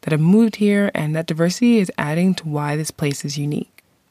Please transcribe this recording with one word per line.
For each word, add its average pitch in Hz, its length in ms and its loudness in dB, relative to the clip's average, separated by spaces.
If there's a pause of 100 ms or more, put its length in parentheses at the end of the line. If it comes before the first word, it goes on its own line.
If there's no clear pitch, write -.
that - 100 -4
have 151 80 0
moved 202 380 4
here, 202 360 2
and 151 220 -4
that 165 120 -4
diversity 180 500 2
is 190 200 0
adding 170 380 0
to - 140 -8
why 147 260 -4
this 156 160 -6
place 143 320 -4
is 143 140 -6
unique. 147 440 -6 (300)